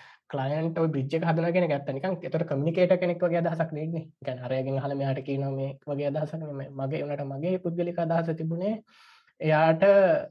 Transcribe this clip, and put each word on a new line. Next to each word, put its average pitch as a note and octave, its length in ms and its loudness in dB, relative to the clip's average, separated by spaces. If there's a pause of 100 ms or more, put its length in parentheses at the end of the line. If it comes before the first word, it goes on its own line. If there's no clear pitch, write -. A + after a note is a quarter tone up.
(260)
ක්ලයන්ට් D#3 520 -2
ඔය D#3+ 100 2
බ්‍රිජ් C#3 260 -2
එක E3 100 0
හදනවා E3 280 2
කියන F3+ 120 4
එක D3+ 80 0
ඇත්ත C#3+ 200 -4
නිකන් E3+ 260 -4
ඒතර E3 260 -2
කමියුනිකේටර් E3+ 540 2
කෙනෙක් F3 220 -2
වගේ E3+ 200 2
අදහසක් D#3+ 320 -2
නෙන්නේ. D#3+ 300 -6
ඒ - 220 -18
කියන්නේ B2 200 -6
අරයගෙන් C3 340 -2
අහලා C#3 180 -4
මෙයාට C3+ 280 -2
කියනවා C#3 280 -2
මේ C3+ 180 -4 (120)
වගේ C#3+ 260 -4
අදහසක් D3+ 300 -4
නෙමෙයි. C#3+ 320 -10
මගේ C#3 320 -4
උනට C#3+ 220 -6
මගේ D3+ 340 -2
පුද්ගලික E3+ 400 -4
අදහස E3 380 0
තිබුණේ E3 380 -2 (680)
එයාට D#3+ 440 4 (460)